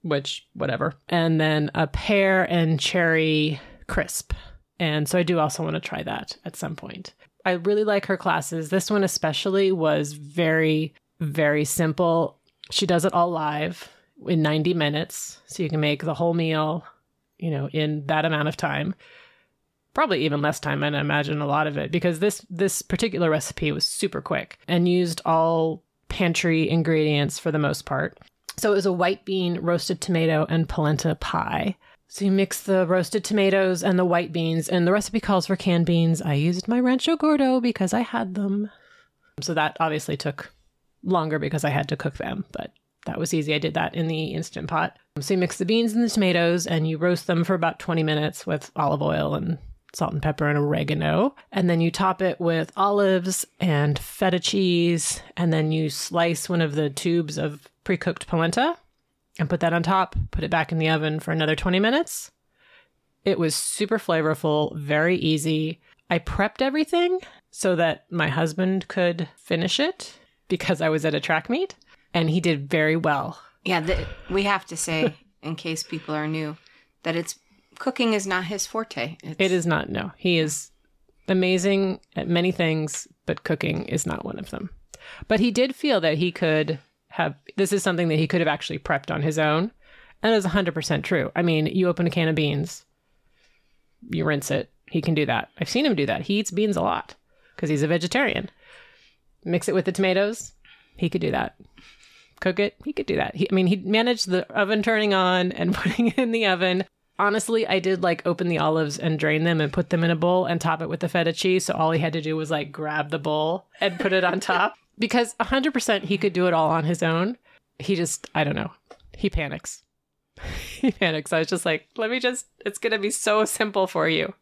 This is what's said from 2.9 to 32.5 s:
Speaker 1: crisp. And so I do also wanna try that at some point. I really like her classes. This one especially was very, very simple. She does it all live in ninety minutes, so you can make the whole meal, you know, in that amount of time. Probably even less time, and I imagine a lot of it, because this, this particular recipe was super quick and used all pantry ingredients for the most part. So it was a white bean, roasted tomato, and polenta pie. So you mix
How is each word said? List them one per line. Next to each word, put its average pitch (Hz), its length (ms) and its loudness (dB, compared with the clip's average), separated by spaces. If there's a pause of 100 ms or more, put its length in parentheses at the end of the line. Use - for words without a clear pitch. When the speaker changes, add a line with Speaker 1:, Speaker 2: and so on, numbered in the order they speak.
Speaker 1:
crisp. - 460 -4 (460)
And 151 280 0
so 185 100 0
I 175 60 4
do 170 160 2
also 156 240 0
wanna 160 160 -4
try 156 240 -8
that - 420 -10
at 170 100 -12
some 165 200 -8
point. - 380 -16 (320)
I 190 80 2
really 208 300 0
like 202 240 0
her 190 100 0
classes. 160 520 -4
This 185 220 0
one 202 120 2
especially 190 680 0
was 151 420 0
very, 156 800 0 (260)
very 151 460 2
simple. 165 760 0 (320)
She - 140 0
does 170 200 2
it 185 80 2
all 175 160 4
live 156 580 -4 (400)
in 165 140 2
ninety 156 320 2
minutes, 151 720 -4
so - 160 -10
you 156 80 -2
can 156 100 -2
make 147 240 0
the 156 120 -2
whole 170 180 0
meal, 160 500 0 (540)
you 165 140 -4
know, 139 200 -2
in 151 360 -2
that 156 180 0
amount 151 220 0
of 147 100 -4
time. 143 380 -2 (1000)
Probably 190 320 2
even 147 160 0
less 147 180 0
time, 147 240 -2
and 147 120 0
I 143 40 0
imagine 147 420 0
a 143 40 -2
lot 151 220 0
of 147 100 -4
it, 147 140 -4
because 170 280 0
this, 202 300 -2
this 185 320 -2
particular 180 480 0
recipe 151 420 -2
was 151 140 0
super - 360 -4
quick - 460 -6
and 175 220 4
used 175 340 2
all 160 600 2 (260)
pantry 165 600 2
ingredients 151 680 2
for 165 120 -2
the 151 80 0
most 147 260 -2
part. 139 320 -4 (400)
So 214 140 0
it 196 40 4
was 196 100 2
a 190 80 2
white 180 300 0
bean, 185 380 -2
roasted 170 400 -2
tomato, 160 480 2
and 165 180 2
polenta 156 480 0
pie. - 640 -4 (300)
So - 180 -6
you 190 60 4
mix 190 300 2